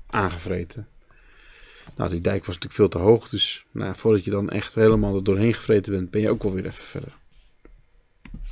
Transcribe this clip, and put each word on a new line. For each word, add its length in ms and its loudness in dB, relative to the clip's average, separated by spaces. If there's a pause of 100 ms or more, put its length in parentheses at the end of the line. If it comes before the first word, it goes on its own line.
aangevreten. 840 -4 (1080)
Nou, 140 -2
die 100 -4
dijk 240 -2
was 100 -6
natuurlijk 200 -12
veel 140 6
te 100 -2
hoog, 300 4
dus, 420 -4
nou, 260 -6
voordat 280 2
je 60 -4
dan 200 -2
echt 240 -6
helemaal 400 4
er 100 -2
doorheen 300 2
gevreten 380 0
bent, 180 -4
ben 100 0
je 100 2
ook 120 -2
wel 100 -2
weer 140 -6
even 180 -12
verder. 340 -12 (1300)